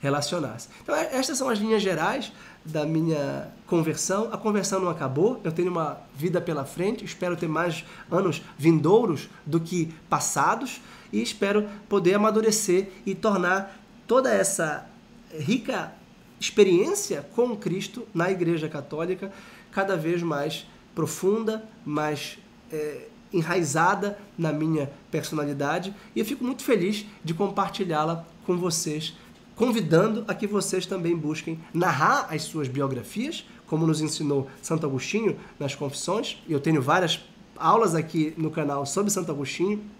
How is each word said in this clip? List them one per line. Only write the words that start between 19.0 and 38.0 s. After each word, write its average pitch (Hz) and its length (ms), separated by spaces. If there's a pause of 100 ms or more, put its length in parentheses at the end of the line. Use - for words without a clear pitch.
cada 196 240
vez 165 260
mais 156 460 (260)
profunda, 214 680 (220)
mais, 151 520 (340)
é, 151 360 (260)
enraizada 175 840 (200)
na 160 140
minha 151 380 (220)
personalidade, 147 840 (220)
e - 40
eu 220 60
fico - 180
muito 247 200
feliz 208 420 (180)
de 156 100
compartilhá-la 170 920 (200)
com 180 120
vocês, 165 560 (420)
convidando 214 720
a 190 60
que - 120
vocês 190 400
também 175 300
busquem 156 440 (140)
narrar 165 560
as 156 140
suas 151 240
biografias, 135 800 (220)
como 160 200
nos 156 140
ensinou 143 460 (140)
Santo 160 240
Agostinho 160 520 (200)
nas 135 160
Confissões, - 760
e 160 60
eu 139 60
tenho 156 220
várias 165 420 (320)
aulas 180 400
aqui 160 420